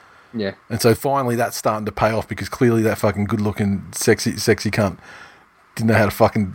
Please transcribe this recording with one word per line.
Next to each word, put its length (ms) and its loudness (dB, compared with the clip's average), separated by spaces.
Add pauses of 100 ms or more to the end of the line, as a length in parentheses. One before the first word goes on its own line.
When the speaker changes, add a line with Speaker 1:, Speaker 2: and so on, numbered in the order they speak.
(380)
Speaker 1:
Yeah. 180 -6 (140)
Speaker 2:
And 120 -4
so 120 6
finally 440 0
that's 180 -2
starting 300 -2
to 80 -6
pay 180 0
off 160 -4
because 220 -8
clearly 320 2
that 160 0
fucking 280 0
good-looking, 680 -2
sexy, 420 0
sexy 340 0
cunt 280 -2 (800)
didn't 120 -2
know 60 4
how 120 4
to 60 0
fucking 440 2